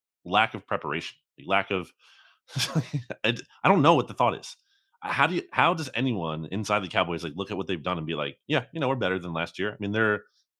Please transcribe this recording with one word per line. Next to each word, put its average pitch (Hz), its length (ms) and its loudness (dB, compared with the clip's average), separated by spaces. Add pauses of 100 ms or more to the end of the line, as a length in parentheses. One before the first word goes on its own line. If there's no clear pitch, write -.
(240)
lack 104 300 2
of 101 120 -10
preparation, 82 500 -4 (300)
lack 95 240 0
of, 95 200 -4 (640)
<laughs> - 0 - (680)
I, 120 120 2 (260)
I 139 60 2
don't 185 140 6
know 156 120 8
what 127 140 2
the 90 60 -12
thought 117 200 2
is. - 220 -12 (440)
How 107 260 0
do 175 80 0
you, 170 80 -2 (100)
how 151 220 4
does 156 180 -6
anyone 85 580 -2
inside 104 320 0
the 92 60 -6
Cowboys, 85 340 0
like, 78 140 -6
look 98 140 -6
at 90 80 -4
what 92 80 -4
they've 87 160 -4
done 90 160 -2
and 78 80 -6
be 82 80 -4
like, 73 320 -6
"Yeah, 135 260 0
you 165 80 -6
know, 131 80 0
we're 131 60 0
better 95 240 0
than 87 160 -8
last 82 240 -6
year"? 101 140 -2
I - 60 -14
mean, 101 140 -4
they're, 107 300 2 (380)